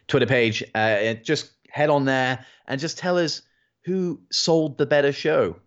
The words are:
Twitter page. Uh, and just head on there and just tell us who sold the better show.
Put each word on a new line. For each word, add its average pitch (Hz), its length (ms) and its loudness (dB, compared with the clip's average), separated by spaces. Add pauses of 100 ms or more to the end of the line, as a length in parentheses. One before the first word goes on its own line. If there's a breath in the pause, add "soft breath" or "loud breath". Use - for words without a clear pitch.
Twitter 123 180 2
page. 117 380 2 (120)
Uh, - 20 0
and 110 460 0
just - 280 -4 (180)
head 151 200 0
on 143 160 2
there 131 400 -2 (220 loud breath)
and 135 120 -6
just 151 180 -8
tell 180 200 0
us 165 240 -2 (420)
who 180 360 -4 (120)
sold 156 460 0
the 147 80 2
better 143 260 2
show. 143 440 0 (120)